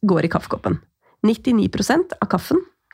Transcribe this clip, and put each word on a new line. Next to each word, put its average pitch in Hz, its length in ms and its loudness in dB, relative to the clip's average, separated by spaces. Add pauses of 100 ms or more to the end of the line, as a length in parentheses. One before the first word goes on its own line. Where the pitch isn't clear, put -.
går 170 180 2
i 165 40 2
kaffekoppen. - 500 -4 (460)
Nittini 220 440 2
prosent 269 440 0 (100)
av 208 60 -4
kaffen, 311 320 0 (340)